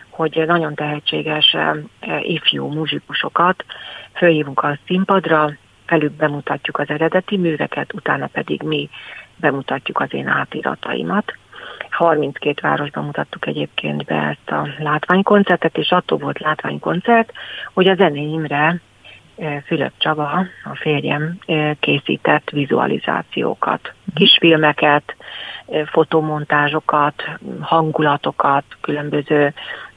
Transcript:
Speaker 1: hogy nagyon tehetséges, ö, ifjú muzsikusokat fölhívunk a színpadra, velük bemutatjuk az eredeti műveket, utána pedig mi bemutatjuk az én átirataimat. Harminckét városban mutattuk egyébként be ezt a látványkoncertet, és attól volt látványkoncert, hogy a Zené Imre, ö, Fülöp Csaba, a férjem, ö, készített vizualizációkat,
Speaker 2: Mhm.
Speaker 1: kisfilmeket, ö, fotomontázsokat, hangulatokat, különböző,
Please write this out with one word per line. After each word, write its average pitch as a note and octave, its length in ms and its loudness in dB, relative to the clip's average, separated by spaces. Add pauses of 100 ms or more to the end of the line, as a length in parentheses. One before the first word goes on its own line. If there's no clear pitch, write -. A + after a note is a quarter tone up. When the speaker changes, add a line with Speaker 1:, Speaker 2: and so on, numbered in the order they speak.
Speaker 1:
hogy D#3+ 380 0
nagyon E3 280 0
tehetséges, D3+ 760 0
ö, D#3 240 0 (440)
ifjú C#3+ 460 -2
muzsikusokat D3+ 960 0 (500)
fölhívunk D3+ 500 2
a D3 220 -2
színpadra, F3+ 680 2 (360)
velük D#3 240 2
bemutatjuk D3 680 -4
az C#3+ 100 -2
eredeti D#3+ 480 0
műveket, D3+ 560 -2
utána C#3 340 -4
pedig - 340 -6
mi D3+ 280 -4 (460)
bemutatjuk C3+ 640 -2
az C3+ 140 -2
én C#3 140 -4
átirataimat. D3+ 1080 -4 (560)
Harminckét D3 680 0
városban D3 460 -2
mutattuk D3 420 -6
egyébként D3 580 -4
be D#3 100 -2
ezt D3 360 -4
a D3 160 -2 (160)
látványkoncertet, F#3 920 4
és D3+ 140 0
attól F3+ 260 2
volt C#3+ 220 -6
látványkoncert, D#3+ 920 0 (420)
hogy F#3+ 140 2
a F#3+ 80 6
Zené D3+ 260 2 (100)
Imre, D#3 480 0 (580)
ö, F3 80 -8 (200)
Fülöp C#3 320 -2
Csaba, D3+ 320 0 (340)
a C#3 120 -10
férjem, D3+ 720 -2
ö, D3+ 340 0
készített D3 720 0
vizualizációkat, - 1300 -2 (220)
Speaker 2:
Mhm. - 120 -8
Speaker 1:
kisfilmeket, D#3 1000 4 (520)
ö, D#3 180 0
fotomontázsokat, D3+ 1400 2 (380)
hangulatokat, D3 1040 2 (180)
különböző, D3 720 0 (440)